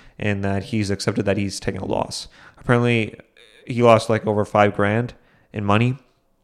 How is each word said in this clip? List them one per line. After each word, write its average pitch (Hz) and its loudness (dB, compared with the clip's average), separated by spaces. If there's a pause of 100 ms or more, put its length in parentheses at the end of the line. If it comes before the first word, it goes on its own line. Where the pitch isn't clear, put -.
(180)
and 101 -4
that 98 -4
he's 104 -2
accepted 101 -4
that 98 0
he's 101 -6
taking 95 -6
a - -8
loss. - -6 (300)
Apparently, 120 0 (480)
he 120 -2
lost, 117 6
like, 107 0
over 104 0
five 104 2
grand 107 -2 (400)
in 104 -6
money, 113 2 (480)